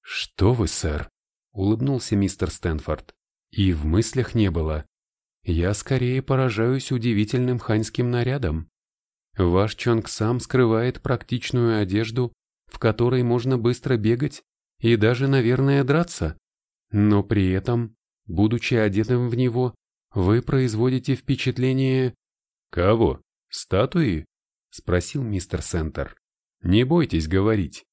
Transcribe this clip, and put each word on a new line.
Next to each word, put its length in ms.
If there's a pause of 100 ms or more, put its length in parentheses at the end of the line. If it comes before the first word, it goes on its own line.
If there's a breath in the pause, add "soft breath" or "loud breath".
«Что 520
вы, 140
сэр?» 420 (440)
улыбнулся 640
мистер 340
Стэнфорд. 640 (380)
«И 200
в 140
мыслях 480
не 160
было. 340 (600)
Я 300
скорее 480
поражаюсь 680
удивительным 680
ханьским 500
нарядом. 580 (680)
Ваш 380
Чонг 320
сам 320
скрывает 640
практичную 760
одежду, 520 (340)
в 140
которой 420
можно 340
быстро 400
бегать 460 (380)
и 160
даже, 320
наверное, 560
драться. 520 (540)
Но 320
при 300
этом, 420 (320)
будучи 480
одетым 540
в 80
него, 400 (360)
вы 300
производите 720
впечатление». 1000 (540)
«Кого? 520 (280)
Статуи?» 760 (500)
спросил 460
мистер 400
Сентер. 540 (460)
«Не 220
бойтесь 440
говорить. 640